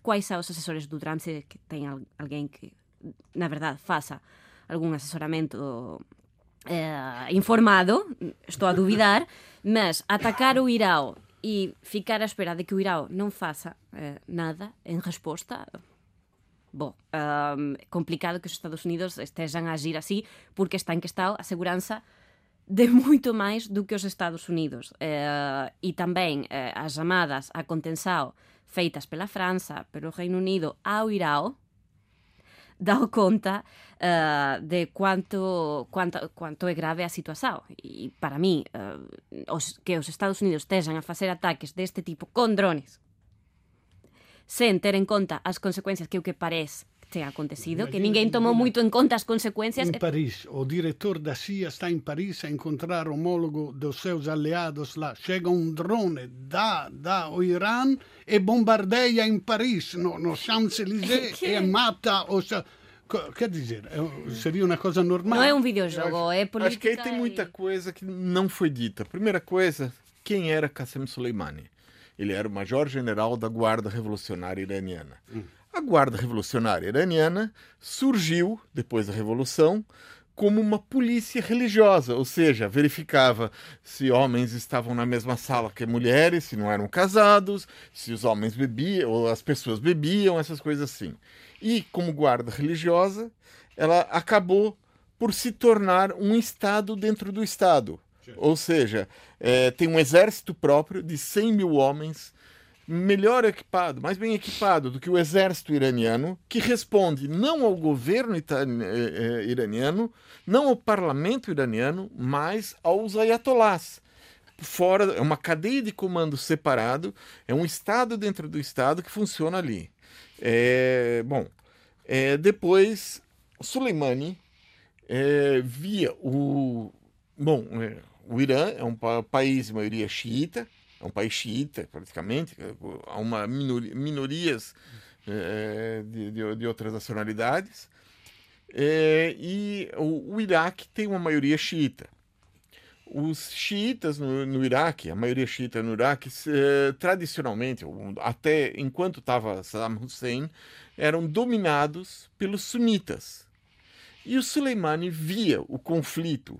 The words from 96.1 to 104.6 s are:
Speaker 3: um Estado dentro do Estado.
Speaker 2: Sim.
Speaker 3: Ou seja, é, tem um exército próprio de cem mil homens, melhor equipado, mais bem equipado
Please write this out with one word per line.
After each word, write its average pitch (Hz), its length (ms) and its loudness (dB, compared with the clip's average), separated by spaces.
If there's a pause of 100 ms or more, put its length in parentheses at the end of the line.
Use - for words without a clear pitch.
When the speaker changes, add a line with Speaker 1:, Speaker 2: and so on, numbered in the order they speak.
Speaker 3:
um 208 220 2
Estado 208 640 0
dentro 208 340 -2
do 208 100 -4
Estado. 143 560 4 (280)
Speaker 2:
Sim. 120 100 -20
Speaker 3:
Ou 151 220 4
seja, 113 500 2 (320)
é, 127 320 6
tem 165 160 2
um 160 100 4
exército 170 560 6
próprio 151 480 4
de 160 160 -6
cem 220 360 2
mil 190 220 4
homens, 147 580 0 (540)
melhor 196 580 4
equipado, 175 560 0
mais 180 160 -2
bem 220 160 -2
equipado 175 580 2